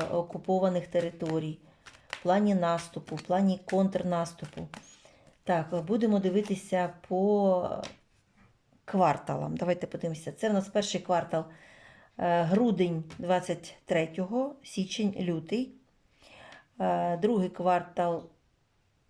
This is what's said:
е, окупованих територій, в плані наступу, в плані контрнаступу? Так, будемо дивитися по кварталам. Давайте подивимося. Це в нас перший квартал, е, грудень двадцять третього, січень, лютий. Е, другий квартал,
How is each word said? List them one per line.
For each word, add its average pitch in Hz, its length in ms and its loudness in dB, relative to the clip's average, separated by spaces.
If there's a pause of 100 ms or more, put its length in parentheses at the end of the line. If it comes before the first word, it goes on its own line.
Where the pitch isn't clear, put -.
(120)
е, - 40 -2
окупованих 180 720 0
територій, 160 720 -4 (480)
в - 160 -12
плані 202 320 4
наступу, 170 600 -2
в 151 60 -8
плані 190 440 2
контрнаступу? 175 1000 -2 (760)
Так, 165 420 0
будемо 214 340 2
дивитися 185 760 0 (140)
по 190 760 2 (1000)
кварталам. 151 720 0
Давайте 175 300 -2
подивимося. 160 440 -6
Це 220 180 -2
в 214 40 2
нас 196 140 0
перший 202 340 -2
квартал, 165 440 0 (720)
е, 175 260 2
грудень 180 600 2 (140)
двадцять 180 580 -2 (100)
третього, 190 760 -2
січень, 196 560 -4
лютий. 180 560 -4 (1040)
Е, 175 360 0
другий 190 320 2
квартал, 175 800 0 (800)